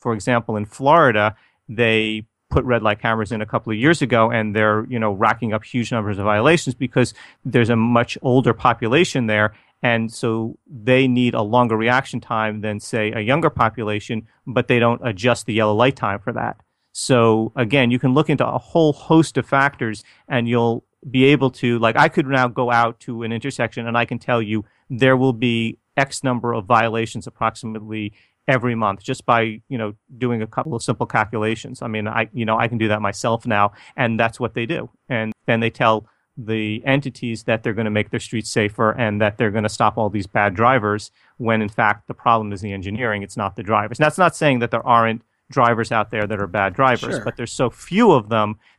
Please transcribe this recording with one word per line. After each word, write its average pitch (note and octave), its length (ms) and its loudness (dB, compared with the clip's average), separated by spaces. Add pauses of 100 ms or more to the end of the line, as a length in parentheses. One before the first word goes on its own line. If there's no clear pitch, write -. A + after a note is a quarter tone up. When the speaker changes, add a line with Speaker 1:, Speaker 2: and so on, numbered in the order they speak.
Speaker 1:
for A#2+ 140 -4
example, A2+ 420 -2
in G#2 80 -4
Florida, B2 720 4 (320)
they A2 560 0 (260)
put C3+ 140 0
red A#2+ 180 0
light G#2+ 180 0
cameras A2 320 -2
in A2 80 -4
a A2 60 -6
couple A2+ 260 -4
of G#2+ 60 -4
years D3+ 240 2
ago, A#2 280 4
and A2 240 -2
they're, G#2+ 340 2
you B2 100 -4
know, A2 140 -2
racking A2 400 0
up G#2+ 120 -4
huge A#2 260 -4
numbers G#2+ 280 -4
of G2+ 60 -4
violations A#2+ 500 2
because - 380 -2 (320)
there's A#2 260 2
a A#2+ 60 2
much A#2 460 0
older B2 320 2
population A#2+ 720 0
there. G#2+ 260 2 (300)
And A2+ 300 0
so A2+ 540 -4
they B2+ 400 2
need B2 280 2
a A#2+ 80 0
longer A2+ 340 2
reaction B2 440 0
time A2 400 -4
than, G#2 200 -6
say, G#2+ 320 -4
a A2+ 80 -6
younger C#3+ 300 0
population, A2 760 -2 (200)
but A#2+ 220 -2
they B2 100 4
don't A#2 280 2
adjust A#2 400 0
the A#2 60 -6
yellow G#2+ 220 2
light C3 220 2
time G2+ 220 -4
for A#2 140 -8
that. A#2+ 240 -6 (360)
So A2+ 640 2
again, B2 340 2
you B2+ 80 0
can B2+ 160 0
look D#3 160 2
into C3 160 0
a B2 120 -4
whole D#3 360 2
host - 420 2
of C3 100 -2
factors C3+ 560 -2 (260)
and A#2+ 200 0
you'll A#2 360 0 (260)
be B2+ 140 4
able C3+ 260 6
to, A#2+ 280 -2
like, A2+ 180 2
I D3 120 4
could D#3+ 180 -2
now C3 220 0
go A#2+ 220 -2
out A#2 300 0
to A#2 220 -10
an A2+ 100 -4
intersection A#2 540 -6
and A#2 120 -2
I A#2 80 0
can A#2+ 120 -8
tell A#2+ 220 -2
you G#2+ 240 -4 (240)
there C3 280 4
will C3 180 2
be A#2 440 -2 (180)
X - 280 -2
number A#2+ 300 -2
of A2 100 -6
violations A2+ 600 0
approximately A2 840 -6 (360)
every B2 260 0
month G#2+ 280 -4
just - 240 -8
by, A2+ 420 0
you C3+ 80 -8
know, G#2+ 180 -6 (220)
doing A#2+ 240 -2
a G#2+ 60 -6
couple B2+ 280 -6
of A#2 80 -6
simple A#2+ 240 -4
calculations. A2+ 760 -4
I B2 60 -8
mean, G#2+ 200 -6
I, A2+ 240 -4
you A#2+ 120 -6
know, A2 140 0
I A#2 100 0
can A2+ 100 -6
do A2 100 0
that G#2+ 140 -2
myself A2+ 440 -4
now, G#2 260 0 (240)
and A2+ 220 0
that's A#2 200 0
what A#2 160 -4
they A#2 120 -6
do. D3+ 220 -6 (200)
And A2 240 -4 (140)
then A#2 140 2
they A2+ 100 0
tell A2 360 2 (300)
the A2 480 -6
entities B2+ 600 -2
that A2+ 180 -2
they're A#2 100 -2
gonna A2 180 -2
make G#2+ 200 -2
their A#2 100 -4
streets - 300 -8
safer G#2+ 420 0
and G#2+ 280 -2
that G#2 160 0
they're A2+ 140 0
gonna G#2+ 180 -2
stop A2+ 300 0
all G#2+ 120 -2
these G2 160 -6
bad G2+ 280 0
drivers A2 560 0 (280)
when, A2+ 220 0
in G#2+ 80 -2
fact, G#2+ 400 0
the B2+ 60 -10
problem A2 380 0
is G2 80 -10
the G2+ 120 -8
engineering, G2+ 500 -6
it's G2 140 -14
not G2+ 200 -4
the A#2 60 -10
drivers. G#2+ 360 0
And D3+ 60 4
that's - 140 2
not F3 180 4
saying C3+ 240 2
that A#2 100 -2
there A#2 160 -2
aren't A2+ 360 4 (280)
drivers A#2 400 2
out A2 200 0
there G#2+ 160 -4
that G2+ 140 -6
are G2+ 60 -4
bad G2 280 -2
drivers, C3 420 0
Speaker 2:
Sure. A2+ 80 -8
Speaker 1:
but B2+ 120 -8
there's A#2+ 160 -10
so B2+ 180 -2
few G#3 420 2
of A2+ 160 4
them G#2+ 300 -2 (200)